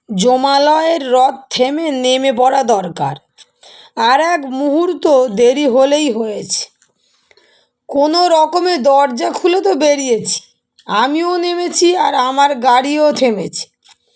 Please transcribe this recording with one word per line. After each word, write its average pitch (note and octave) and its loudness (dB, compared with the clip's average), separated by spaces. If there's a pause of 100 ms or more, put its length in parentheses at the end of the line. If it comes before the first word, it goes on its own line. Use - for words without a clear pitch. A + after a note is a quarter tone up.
(160)
জমালয়ের C#4 0
রথ C4 2 (140)
থেমে D4 -2
নেমে C4 0
পড়া C4 2
দরকার। F3+ -2 (800)
আর A#3+ 2
এক E4 0
মুহূর্ত C#4+ 0
দেরি B3 2
হলেই C#4 2
হয়েছে। G#3 -6 (1160)
কোনো D#4 2
রকমে E4 2
দরজা C#4 0
খুলে F#4 -2
তো G4 0
বেরিয়েছি, C4+ -2 (440)
আমিও D4+ -2
নেমেছি F4 0
আর D#4+ 0
আমার C#4 0
গাড়িও C#4 2
থেমেছে। G#3+ -4 (480)